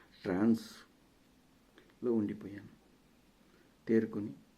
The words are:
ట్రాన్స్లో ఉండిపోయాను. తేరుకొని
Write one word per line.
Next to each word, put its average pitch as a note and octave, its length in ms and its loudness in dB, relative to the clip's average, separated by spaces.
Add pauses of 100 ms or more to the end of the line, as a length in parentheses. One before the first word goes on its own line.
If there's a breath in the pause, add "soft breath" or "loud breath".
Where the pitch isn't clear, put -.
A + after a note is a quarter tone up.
(220 loud breath)
ట్రాన్స్లో - 1900 -4
ఉండిపోయాను. G#2 560 -4 (1200 soft breath)
తేరుకొని A2 460 0 (240)